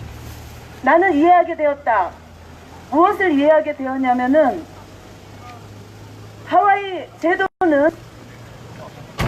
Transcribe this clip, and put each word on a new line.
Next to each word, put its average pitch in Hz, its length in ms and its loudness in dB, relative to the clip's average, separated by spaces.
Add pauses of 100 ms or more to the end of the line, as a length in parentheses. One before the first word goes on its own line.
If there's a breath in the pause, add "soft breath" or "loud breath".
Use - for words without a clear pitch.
(840)
나는 339 300 2
이해하게 339 420 4
되었다. 285 640 -2 (720)
무엇을 359 400 2
이해하게 302 460 2
되었냐면은 262 840 0 (1800)
하와이 392 600 0 (120)
제도는 330 680 0 (1400)